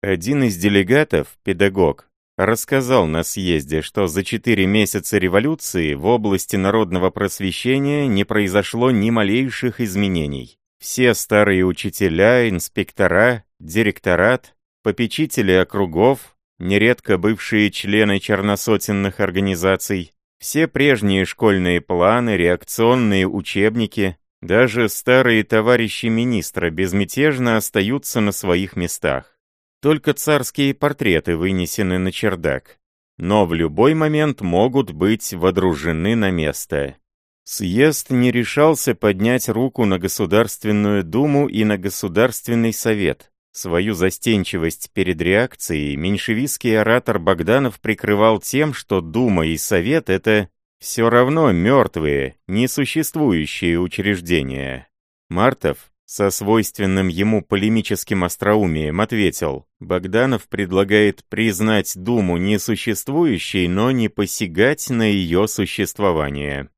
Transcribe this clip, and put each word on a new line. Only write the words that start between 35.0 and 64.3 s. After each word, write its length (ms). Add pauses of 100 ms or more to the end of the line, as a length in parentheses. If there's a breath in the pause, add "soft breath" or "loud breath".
водружены 840
на 160
место. 640 (520)
Съезд 600
не 220
решался 640
поднять 540
руку 360
на 140
Государственную 1040
Думу 440
и 160
на 140
Государственный 960
Совет. 580 (200)
Свою 420
застенчивость 960
перед 300
реакцией 760
меньшевистский 840
оратор 380
Богданов 640
прикрывал 580
тем, 340
что 260
Дума 460
и 120
Совет — 520
это 400 (300)
всё 320
равно 400
мёртвые, 840 (100)
несуществующие 1300
учреждения. 1080 (420)
Мартов, 480 (280)
со 260
свойственным 760
ему 340
полемическим 800
остроумием, 800
ответил: 680 (120)
"Богданов 720
предлагает 800
признать 680
Думу 420
несуществующей, 1300
но 240
не 180
посягать 800